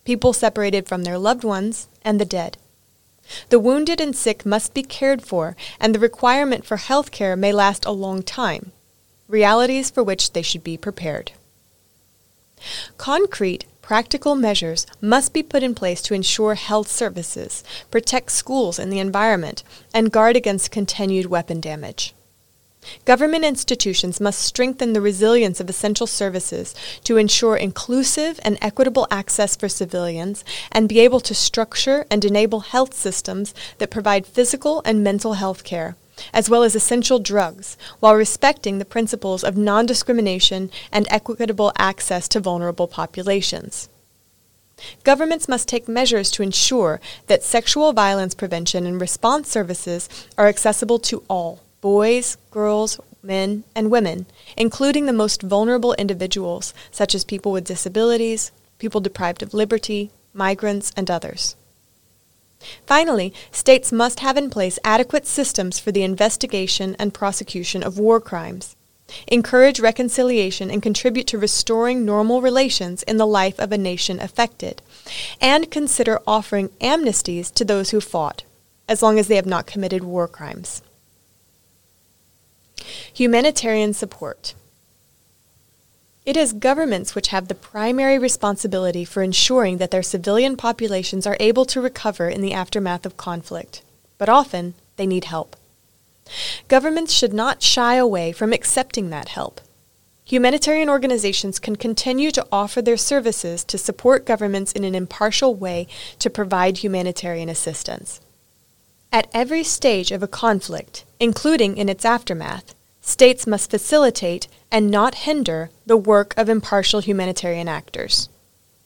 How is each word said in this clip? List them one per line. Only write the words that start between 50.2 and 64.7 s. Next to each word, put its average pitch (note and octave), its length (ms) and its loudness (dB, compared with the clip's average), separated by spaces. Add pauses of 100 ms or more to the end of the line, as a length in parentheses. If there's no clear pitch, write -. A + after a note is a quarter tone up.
are G#3 120 6
accessible G#3+ 500 2
to - 300 -6
all, F3 320 -6 (200)
boys, A3 580 2 (120)
girls, G#3+ 480 0 (240)
men, G3 400 -4 (120)
and A3 160 0
women, F#3 340 2 (320)
including C#4 480 2
the C4+ 80 0
most G#3+ 300 0
vulnerable A3+ 520 2
individuals, F#3 800 -4 (180)
such G3+ 240 -2
as F#3 100 -8
people G3+ 280 -6
with F#3 120 -4
disabilities, A3+ 880 -2 (260)
people G#3+ 240 -4
deprived F3+ 400 -6
of G3+ 100 -10
liberty, G#3+ 580 -2 (220)
migrants, G3 640 -2
and F#3+ 140 -4
others. - 460 -6 (1300)
Finally, C#4 480 2 (180)
states - 400 4
must A#3 280 2
have C4+ 180 0
in C#4+ 100 0
place F#3 340 -2